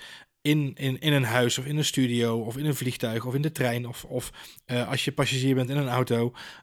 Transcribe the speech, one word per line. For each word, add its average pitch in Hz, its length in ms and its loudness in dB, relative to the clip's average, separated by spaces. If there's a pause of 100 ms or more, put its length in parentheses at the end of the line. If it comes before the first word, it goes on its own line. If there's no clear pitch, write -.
(440)
in, 147 320 2
in, 135 260 -2
in 156 120 2
een 139 120 4
huis 120 340 2
of 131 80 -4
in 147 100 -2
een 151 80 2
studio 120 580 2
of 113 140 -6
in 147 100 -4
een 147 80 2
vliegtuig 117 500 -2
of 127 100 -4
in 139 80 0
de 156 100 0
trein 123 360 0
of, - 160 -12
of, - 280 -6 (320)
eh, 123 240 0
als 131 160 -2
je 139 80 -2
passagier 131 420 2
bent 127 160 0
in 139 60 -2
een 143 120 0
auto, 120 440 2 (300)